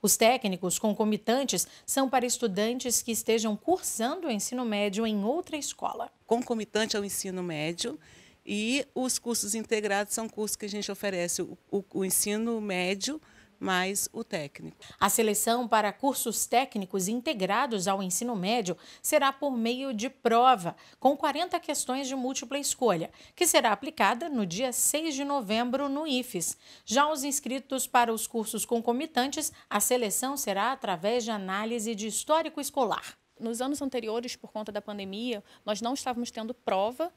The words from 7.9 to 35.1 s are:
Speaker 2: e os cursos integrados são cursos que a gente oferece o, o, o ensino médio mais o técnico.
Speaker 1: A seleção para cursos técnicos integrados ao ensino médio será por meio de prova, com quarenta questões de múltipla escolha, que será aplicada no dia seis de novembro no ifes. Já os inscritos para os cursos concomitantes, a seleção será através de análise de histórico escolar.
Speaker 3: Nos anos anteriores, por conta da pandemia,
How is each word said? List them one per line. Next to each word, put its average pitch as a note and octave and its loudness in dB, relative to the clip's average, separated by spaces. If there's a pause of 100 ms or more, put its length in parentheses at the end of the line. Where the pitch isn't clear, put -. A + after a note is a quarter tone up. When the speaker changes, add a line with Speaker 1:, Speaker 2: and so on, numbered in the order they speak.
Speaker 2:
e A3 0
os B3+ 0
cursos A3 -2
integrados G#3 0
são A3+ -4
cursos G#3+ -4
que - -8
a - -6
gente G3+ -6
oferece F#3 -2
o, F3+ -4 (160)
o, G3 0 (120)
o F#3+ 0
ensino G#3+ 0
médio G3 -2 (400)
mais F#3+ 0
o A3 -8
técnico. D#3+ -8 (240)
Speaker 1:
A G3 4
seleção A3+ 2
para G#3+ 4
cursos B3+ 0
técnicos G3+ 0
integrados A3+ 0
ao G3 2
ensino A#3 -2
médio F#3 0 (240)
será C#4+ 4
por C#4 -2
meio B3 -2
de A3 -4
prova, A#3 4 (240)
com C#4 4
quarenta D#4 0
questões C#4 -4
de C4 -4
múltipla C4+ -4
escolha, G#3 2 (240)
que F4 2
será A#3+ 6
aplicada B3 2
no B3 0
dia A3 -2
seis D#4 0
de C4+ -2
novembro B3 0
no C#4+ -2
ifes. B3 -2 (260)
Já C#4 4
os C#4 -2
inscritos C4+ -4
para A#3+ 6
os A3 -2
cursos A3 -4
concomitantes, B3+ 0 (160)
a G#3 2
seleção B3 2
será G#3 0
através G#3+ 0
de A3+ -4
análise G#3+ -2
de G#3+ -4
histórico D#4 0
escolar. - -2 (240)
Speaker 3:
Nos A#3 -4
anos C#4 -2
anteriores, A#3+ -4
por - -20
conta G#3+ -8
da G3+ -6
pandemia, G#3 -6 (220)